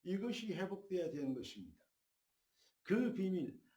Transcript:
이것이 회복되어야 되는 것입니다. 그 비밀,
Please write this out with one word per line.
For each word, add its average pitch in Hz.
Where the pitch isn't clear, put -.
이것이 196
회복되어야 185
되는 139
것입니다. 98
그 233
비밀, 190